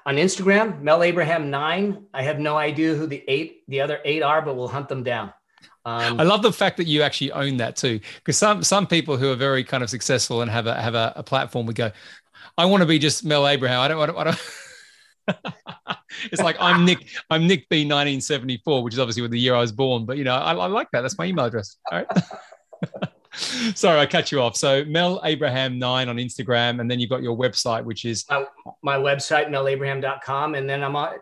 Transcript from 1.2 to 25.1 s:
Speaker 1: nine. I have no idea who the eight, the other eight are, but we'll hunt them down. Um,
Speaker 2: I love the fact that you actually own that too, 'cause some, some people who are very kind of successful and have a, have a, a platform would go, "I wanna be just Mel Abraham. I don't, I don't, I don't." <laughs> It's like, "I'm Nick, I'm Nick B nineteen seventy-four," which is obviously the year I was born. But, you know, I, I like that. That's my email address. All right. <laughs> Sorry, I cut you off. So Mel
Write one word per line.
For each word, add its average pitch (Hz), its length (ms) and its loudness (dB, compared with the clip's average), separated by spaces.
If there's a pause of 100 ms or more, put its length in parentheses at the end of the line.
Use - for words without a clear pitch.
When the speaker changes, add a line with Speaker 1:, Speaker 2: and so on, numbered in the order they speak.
Speaker 1:
nine. 170 640 -2
I 135 100 -4
have 147 180 -2
no 151 160 0
idea 151 400 0
who 156 100 -4
the 139 220 -8
eight, 151 400 -2
the 135 140 -2
other 147 220 -2
eight 151 200 0
are, 151 180 2
but 143 140 -4
we'll 123 100 -6
hunt 135 220 -8
them 135 160 -6
down. 113 280 -4 (540)
Um, 117 340 -2
Speaker 2:
I 160 40 6
love 202 180 4
the 220 100 4
fact 190 260 0
that 185 80 -2
you 147 160 2
actually 139 280 -2
own 139 280 -2
that 120 180 -4
too, 117 240 -2 (240)
'cause 147 120 0
some, 208 280 2
some 196 240 2
people 156 280 0
who 135 140 0
are 127 60 0
very 131 260 2
kind 123 220 -2
of 113 40 -6
successful 120 540 0
and 117 80 -2
have 110 160 0
a, 120 80 0
have 117 220 -2
a, 113 180 0
a - 80 -12
platform 131 440 -2
would 113 100 -6
go, 113 160 0 (680)
"I 170 80 6
wanna 190 200 6
be 156 120 4
just 143 260 0
Mel 147 220 4
Abraham. 127 340 2
I 139 80 2
don't, 160 140 0
I 151 40 0
don't, 170 120 -4
I 156 60 0
don't." 165 140 0 (880)
<laughs> - 680 -8 (360)
It's 175 100 -2
like, 165 160 2
"I'm 175 260 6
Nick, 180 220 4 (240)
I'm 160 160 4
Nick 180 220 2
B 151 160 2
nineteen 143 360 0
seventy-four," 131 640 -2
which 117 120 -4
is 131 60 0
obviously 120 280 0
the 120 100 -2
year 127 160 4
I 120 60 4
was 120 100 2
born. 117 360 0
But, 131 120 -4
you 143 60 -2
know, 123 100 2
I, 160 200 0
I 180 120 -2
like 220 260 -2
that. 123 100 0
That's - 160 -4
my 165 80 -4
email 170 180 0
address. 113 320 -4 (160)
All 170 60 -2
right. - 80 -6 (1300)
<laughs> 240 420 -4
Sorry, 165 240 4
I 143 60 4
cut 160 260 0
you 143 80 0
off. 117 160 0
So 139 300 2
Mel 175 380 0